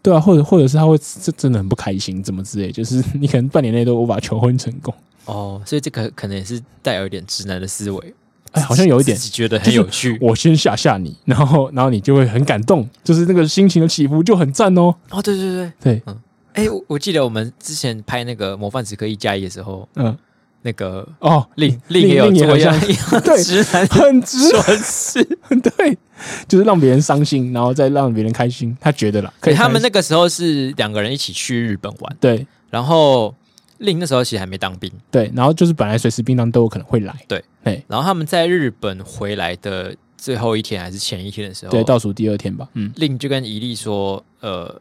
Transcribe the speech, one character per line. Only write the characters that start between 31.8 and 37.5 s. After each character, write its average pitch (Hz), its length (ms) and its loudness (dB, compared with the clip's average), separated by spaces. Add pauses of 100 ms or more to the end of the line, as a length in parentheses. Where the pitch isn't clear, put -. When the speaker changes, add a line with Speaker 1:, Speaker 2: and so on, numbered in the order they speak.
Speaker 2:
玩。 - 200 -14
Speaker 1:
对。 135 260 2 (240)
Speaker 2:
然 117 140 -4
后 135 500 4 (440)
令 190 220 -4
那 180 60 -4
时 139 80 -2
候 123 80 2
其 120 100 -4
实 110 80 -6
还 92 60 -6
没 95 120 -12
当 92 200 -6
兵。 92 140 -12 (180)
Speaker 1:
对， 113 240 0
然 123 120 2
后 156 80 4
就 170 120 2
是 170 60 2
本 123 160 -2
来 110 100 0
随 113 140 0
时 120 100 -6
兵 127 140 0
当 117 160 0
都 117 120 4
有 113 40 2
可 98 100 -6
能 87 80 -12
会 113 140 -2
来。 95 160 -8 (100)
Speaker 2:
对。 92 160 -6 (220)